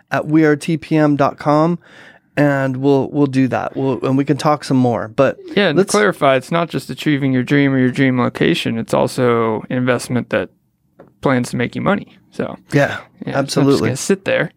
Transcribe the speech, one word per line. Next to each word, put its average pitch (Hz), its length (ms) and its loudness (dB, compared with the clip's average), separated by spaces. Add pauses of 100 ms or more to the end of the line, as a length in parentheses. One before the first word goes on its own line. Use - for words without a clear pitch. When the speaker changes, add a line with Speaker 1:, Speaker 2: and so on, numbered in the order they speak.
(100)
Speaker 1:
at - 160 -2
we 156 180 4
are 151 100 4
T 156 220 -2
P 156 200 -2
M 151 200 4
dot 139 220 0
com, 156 400 0 (580)
and 139 400 0
we'll, 135 320 2
we'll 147 180 0
do 131 220 2
that. 110 260 -4
We'll, 135 300 -2
and 135 140 2
we 143 80 2
can 143 100 2
talk 147 280 0
some 139 120 0
more. 120 320 2
But 123 300 0 (180)
Speaker 2:
Yeah, 202 120 2
and 147 80 0
to 175 40 4
Speaker 1:
let's 202 120 0
Speaker 2:
clarify, 170 440 2
it's 131 160 -6
not 170 160 -2
just - 220 -8
achieving 135 420 -2
your 127 100 0
dream 143 300 2
or 135 60 2
your 127 120 2
dream 127 300 0
location. 135 560 -2
It's 113 160 -8
also 117 800 0
an 127 80 -4
investment 123 500 -2
that 98 220 -2 (720)
plans 127 300 0
to - 40 -4
make 120 180 -4
you 131 60 -8
money. 175 380 -4 (140)
So - 220 -8 (200)
Speaker 1:
Yeah, 143 260 0 (260)
Speaker 2:
yeah, 131 120 -4
Speaker 1:
absolutely. 139 520 2
Speaker 2:
it's - 180 -6
not 196 100 4
just - 0 -
gonna - 0 -
sit - 80 -18
there. 120 300 -2